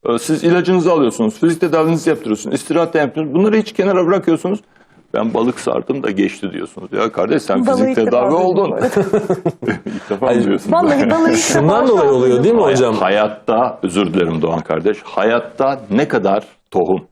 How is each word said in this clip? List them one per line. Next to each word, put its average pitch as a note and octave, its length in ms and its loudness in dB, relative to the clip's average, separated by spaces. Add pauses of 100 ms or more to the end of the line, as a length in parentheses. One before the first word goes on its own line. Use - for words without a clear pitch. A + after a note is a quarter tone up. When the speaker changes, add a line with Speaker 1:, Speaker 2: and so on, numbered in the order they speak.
Speaker 1:
E, A#2 120 0
siz D#3 260 -4
ilacınızı F3 480 2
alıyorsunuz, A#2+ 480 0
fizik E3 220 0
tedavinizi D#3+ 480 0
yaptırıyorsunuz, - 460 -4
istirahat D#3+ 380 -2
da E3 60 0
yapıyorsunuz. D3+ 400 -2
Bunları G#3+ 180 4
hiç G#3+ 160 -2
kenara F#3 340 0
bırakıyorsunuz. F#3 520 0 (540)
"Ben A2 200 -2
balık A#2+ 260 -2
sardım - 440 -4
da A2 80 -2
geçti." G2 420 -2
diyorsunuz. F#2 400 -12
Ya G#2+ 180 -2
kardeş A2 320 -2
sen A3 240 0
Speaker 2:
Balığı C4+ 100 0
Speaker 1:
fizik C4 120 0
Speaker 2:
ilk B3+ 80 -2
defa A3+ 120 2
Speaker 1:
tedavi - 220 2
Speaker 2:
duydum F3+ 140 2
Speaker 1:
oldun. F#3 260 0
Speaker 2:
bu - 40 -4
arada. B3+ 120 -2
Speaker 1:
<laughs> F#3+ 1000 -2
İlk - 240 -12
defa G#2 180 -2
Speaker 3:
Hayır. - 120 2
Speaker 1:
mı - 80 2
diyorsunuz? - 260 0
Speaker 2:
Vallahi D4 380 2
balığı E4 180 2
ilk E4 80 2
defa - 220 0
Speaker 3:
Şundan G#3 280 2
dolayı G3+ 160 4
Speaker 2:
şu C#3+ 60 4
an C3+ 60 4
Speaker 3:
oluyor B2+ 280 2
değil A3+ 120 4
mi A3 60 4
Speaker 2:
duydum. - 20 2
Speaker 1:
Hay-, C#3 100 2
Speaker 3:
hocam? B2 220 2
Speaker 1:
hayatta, G#2+ 880 0
özür F2+ 300 0
dilerim E2 280 0
Doğan E2 180 -2
kardeş, D#2+ 440 -2
hayatta A#2+ 760 -2 (120)
ne C3+ 160 0
kadar G2+ 360 0 (280)
tohum F#2 400 -2